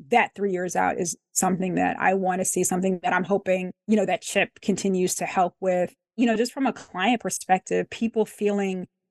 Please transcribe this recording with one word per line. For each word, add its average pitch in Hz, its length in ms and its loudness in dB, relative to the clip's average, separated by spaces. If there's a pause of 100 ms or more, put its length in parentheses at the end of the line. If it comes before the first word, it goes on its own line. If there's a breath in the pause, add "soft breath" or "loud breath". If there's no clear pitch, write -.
(100)
that 226 260 4
three 196 160 -2
years 180 240 -4
out 185 240 0
is 175 160 -4 (160)
something 185 420 0
that 180 240 0
I 190 160 2
wanna 185 300 -2
see, 185 180 -2
something 185 400 0
that 180 100 0
I'm 185 120 0
hoping, 185 480 -2 (160)
you 214 80 4
know, 190 100 2
that 180 160 -2
Chip - 280 0 (100)
continues 185 560 0
to 175 100 -6
help 180 340 0
with. 180 320 0 (240)
You 233 100 2
know, 220 100 4
just 240 160 0
from 269 140 -2
a 214 60 0
client 220 480 -2
perspective, 180 680 0
people 226 360 -2
feeling 196 600 -2 (240)